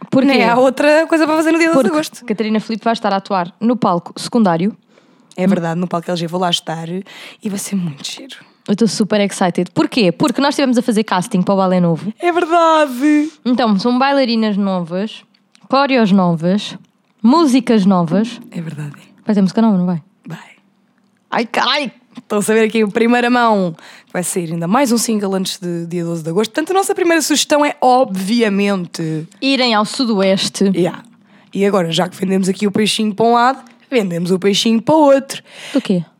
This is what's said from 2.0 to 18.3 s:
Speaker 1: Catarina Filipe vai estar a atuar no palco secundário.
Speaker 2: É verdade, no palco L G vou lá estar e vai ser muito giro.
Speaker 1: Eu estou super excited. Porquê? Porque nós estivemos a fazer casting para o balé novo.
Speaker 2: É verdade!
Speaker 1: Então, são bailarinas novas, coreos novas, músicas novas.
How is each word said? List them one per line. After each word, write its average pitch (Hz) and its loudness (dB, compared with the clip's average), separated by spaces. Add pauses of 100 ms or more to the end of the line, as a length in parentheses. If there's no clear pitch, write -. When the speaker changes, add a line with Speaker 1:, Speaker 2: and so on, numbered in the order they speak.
Speaker 1:
Catarina 220 -2
Filipe 226 -8
vai 233 0
estar 214 -4
a 196 -2
atuar 185 -4
no 233 2
palco 180 0
secundário. 190 0 (640)
Speaker 2:
É 180 0
verdade, 170 0
no 180 -4
palco 170 -6
L 180 -4
G 165 -6
vou 175 -6
lá 180 0
estar 165 -6
e 185 -10 (440)
vai 202 -6
ser - -6
muito 165 -6
giro. - -16 (300)
Speaker 1:
Eu 196 -2
estou 220 2
super 208 0
excited. 180 -2
Porquê? 247 0
Porque 269 -2
nós 277 2
estivemos 262 2
a 240 0
fazer 214 0
casting 180 -2
para 202 0
o - 2
balé 185 2
novo. 170 0
Speaker 2:
É 349 0
verdade! 311 2 (140)
Speaker 1:
Então, 233 2
são 247 0
bailarinas 233 0
novas, 190 -4 (440)
coreos 262 2
novas, 180 0 (460)
músicas 254 4
novas. 185 0 (100)